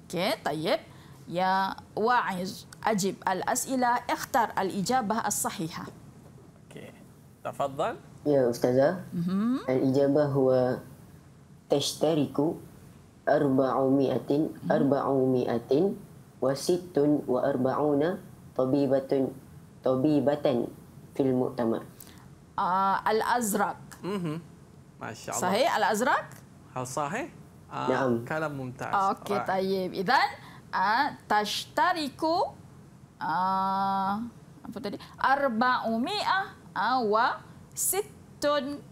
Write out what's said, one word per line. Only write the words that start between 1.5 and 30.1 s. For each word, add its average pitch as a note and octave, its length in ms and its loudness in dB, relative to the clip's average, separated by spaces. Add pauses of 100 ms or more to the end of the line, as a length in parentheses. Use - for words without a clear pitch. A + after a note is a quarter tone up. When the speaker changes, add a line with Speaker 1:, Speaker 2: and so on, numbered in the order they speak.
Speaker 1:
wa'iz, G3 720 -2 (140)
ajib G3 420 0
al-as'ila, B3 840 0
ikhtar B3 480 0
al-ijabah A3 680 0
as-sahihah. - 640 -4 (800)
Speaker 2:
Okey. - 260 -18 (500)
Tafadhal. C#3+ 600 -4 (200)
Speaker 3:
Ya, C#3 280 4
Ustazah. C3+ 640 2
Speaker 1:
Mhm. G3 500 0
Speaker 3:
Al-ijabah C#3 640 4
huwa C3 540 2 (840)
tashtariku D3 920 0 (640)
arba'umi'atin, C3+ 1300 2
Speaker 1:
Mhm. - 160 -12
Speaker 3:
arba'umi'atin C3+ 1200 2 (560)
wa B2+ 100 2
sittun D3 720 2
wa B2+ 220 0
arba'una C#3+ 720 2 (400)
tabibatun, C3+ 720 2 (500)
tabibatan C3+ 840 2 (480)
fil C3+ 180 2
mu'tamar. B2 540 0 (720)
Speaker 1:
Ah, F#3+ 480 0
al-azraq. A3 720 0 (240)
Speaker 2:
Mhm. E3+ 400 -4 (560)
Masya A#2 320 -12
Allah. - 160 -4
Speaker 1:
Sahih, G#3+ 240 2
al-azraq? A3+ 560 0 (480)
Speaker 2:
Hal B2+ 120 -6
sahih? D#3+ 420 -6 (420)
Ah, C3+ 160 -6
Speaker 3:
Naam. B2+ 400 0
Speaker 2:
kalam D#3 260 -4
mumtaz. B2+ 380 -8 (240)
Speaker 1:
Okey, - 240 -4
Speaker 2:
Right. A#2+ 80 -2
Speaker 1:
tayyib. F#3+ 480 -2
Idzan, C4 360 2 (400)